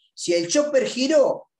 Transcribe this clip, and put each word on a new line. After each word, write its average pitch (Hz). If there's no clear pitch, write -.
Si -
el 170
chopper 285
giró 269